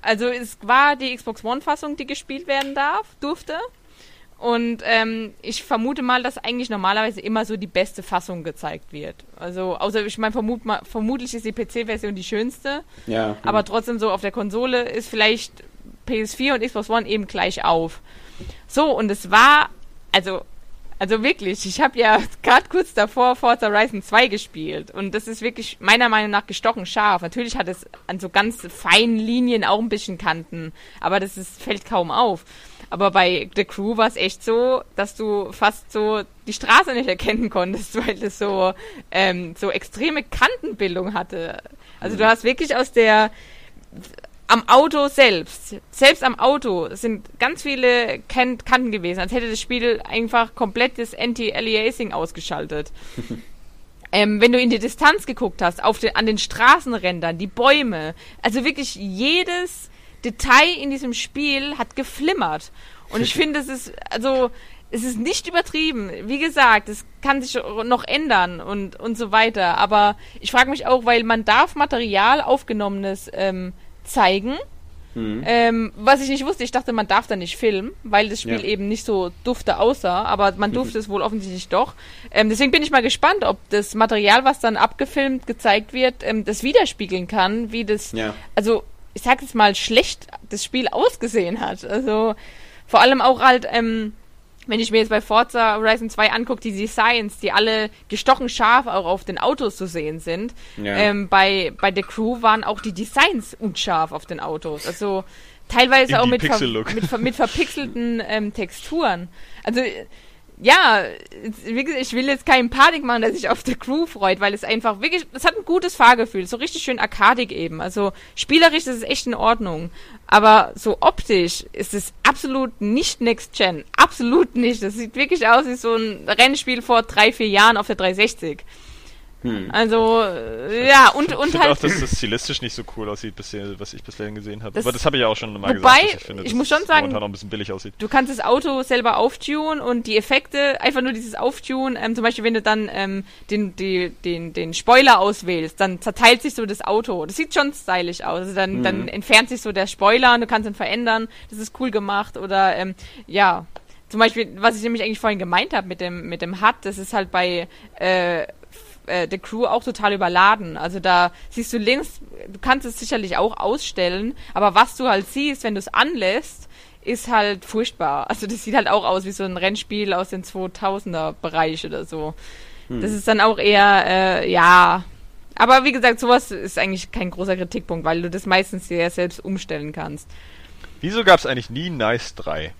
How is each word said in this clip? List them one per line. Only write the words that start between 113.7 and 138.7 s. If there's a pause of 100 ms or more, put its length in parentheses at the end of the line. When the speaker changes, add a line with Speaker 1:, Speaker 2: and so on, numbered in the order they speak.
Speaker 1:
Crew
freut,
weil
es
einfach
wirklich,
es
hat
ein
gutes
Fahrgefühl,
so
richtig
schön
arkadig
eben.
Also (240)
spielerisch
ist
es
echt
in
Ordnung. (380)
Aber
so
optisch
ist
es (100)
absolut
nicht
Next
Gen. (140)
Absolut
nicht.
Das
sieht
wirklich
aus
wie
so
ein
Rennspiel
vor
drei,
vier
Jahren
auf
der
dreihundertsechzig. (880)
Speaker 2:
Hm.
Speaker 1:
Also,
äh,
Speaker 3:
Ich
Speaker 1:
ja,
Speaker 3:
find,
Speaker 1:
und,
und
Speaker 3:
find
Speaker 1:
halt
Speaker 3:
auch,
dass
das
stilistisch
nicht
so (120)
cool
aussieht,
bisher,
was
ich
bisher
gesehen
habe.
Speaker 1:
Das
Speaker 3:
Aber
das
habe
ich
ja
auch
schon
mal
Speaker 1:
wobei,
Speaker 3:
gesagt,
dass
ich
finde,
Speaker 1:
ich
Speaker 3:
dass
Speaker 1:
muss
schon
Speaker 3:
es
Speaker 1:
sagen,
Speaker 3:
momentan
noch
ein
bisschen
billig
aussieht.
Speaker 1:
du
kannst
das
Auto